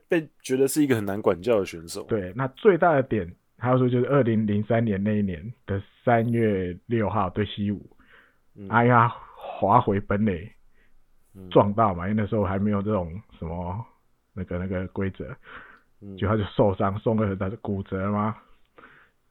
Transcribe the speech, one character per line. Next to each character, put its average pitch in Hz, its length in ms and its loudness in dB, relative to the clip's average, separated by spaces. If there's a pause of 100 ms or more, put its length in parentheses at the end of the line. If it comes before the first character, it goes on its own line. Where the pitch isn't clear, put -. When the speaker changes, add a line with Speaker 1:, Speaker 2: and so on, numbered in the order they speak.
Speaker 1:
被 165 200 0 (140)
觉 131 140 -2
得 135 100 4
是 151 160 2
一 147 60 4
个 127 80 6
很 104 80 -2
难 98 180 -4
管 92 180 2
教 107 200 2
的 92 40 0
选 85 220 -12
手。 92 180 -12
Speaker 2:
对， 92 300 -4
那 131 140 -4
最 202 280 4
大 170 180 4
的 135 80 2
点， 95 300 -4 (240)
他 127 200 2
说 127 120 2
就 123 120 2
是 123 60 0
二 139 160 4
零 110 220 2
零 104 200 0
三 117 200 2
年 101 180 -2
那 107 160 0
一 104 40 0
年 95 300 -6 (140)
的 98 140 -4 (240)
三 117 260 2
月 98 460 0 (100)
六 113 220 0
号 95 220 -2
对 104 140 -2
西 101 260 -4
武， - 180 -8 (680)
Speaker 1:
嗯。 101 120 -16
Speaker 2:
哎 113 180 4
呀， 120 220 6 (280)
滑 104 440 2
回 101 200 -2
本 104 240 -2
垒， 90 260 -4 (840)
Speaker 1:
嗯。 92 140 -18
Speaker 2:
撞 101 240 4
到 107 200 2
嘛， 85 140 -6
因 107 80 -2
为 110 40 0
那 104 80 -2
时 117 60 -4
候 104 100 2
还 95 140 -2
没 104 120 0
有 101 120 0
这 107 100 -2
种 90 280 -4 (180)
什 85 60 -12
么 87 400 -8 (480)
那 92 120 -8
个， 87 140 -6
那 92 80 -4
个 92 220 -4
规 98 220 -4
则， - 260 -14 (640)
Speaker 1:
嗯。 98 160 -16
Speaker 2:
就 98 100 -4
他 110 100 2
就 107 80 0
受 101 300 2
伤， 101 240 -2
送 113 180 0
个， 101 200 0
他 95 140 -4
是 104 60 -10
骨 98 280 -6
折 98 260 -4
嘛。 104 260 -2 (960)